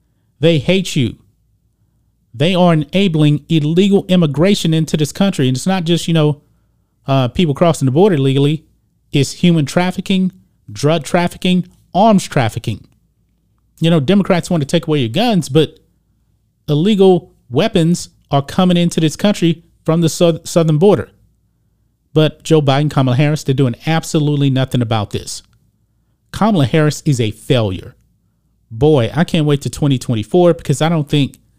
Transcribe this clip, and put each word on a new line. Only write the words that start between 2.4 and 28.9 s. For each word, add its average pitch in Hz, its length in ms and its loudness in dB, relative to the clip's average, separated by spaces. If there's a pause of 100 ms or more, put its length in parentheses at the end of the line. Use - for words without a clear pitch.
are 180 200 4
enabling 156 760 0
illegal 170 580 2
immigration 170 640 0
into 160 240 -2
this 151 140 -2
country. 190 360 0
And 127 100 0
it's - 80 -8
not 185 180 -2
just, 165 240 -2
you 170 60 0
know, 151 280 0 (640)
uh, 135 220 0
people 151 260 0
crossing 160 320 0
the 127 40 0
border 175 260 2
illegally. 139 480 0 (460)
It's 143 200 0
human 165 340 0
trafficking, 185 640 -2 (400)
drug 147 320 -2
trafficking, 180 640 -2 (260)
arms 208 320 4
trafficking. - 640 -4 (920)
You 165 100 0
know, 170 100 4
Democrats 175 520 0
want 170 100 0
to 135 60 -4
take 170 180 -2
away 151 140 0
your 117 100 -2
guns, 180 400 -2
but 147 300 0 (920)
illegal 185 640 2 (160)
weapons 165 600 0 (200)
are 139 140 0
coming 180 340 0
into 175 220 -2
this 160 160 0
country 180 480 -2 (200)
from 165 180 0
the 160 80 0
sou-, 170 340 0
southern 160 340 0
border. 151 320 2 (1040)
But 156 300 -2
Joe 156 180 2
Biden, 143 300 0
Kamala 131 240 0
Harris, 147 260 0
they're 135 140 -2
doing 123 200 0 (100)
absolutely 147 640 0
nothing 131 320 0
about 110 300 -4
this. - 320 -10 (880)
Kamala 196 340 0
Harris 151 400 0
is 131 160 0
a 107 100 -2
failure. 107 640 -4 (760)
Boy, 123 440 2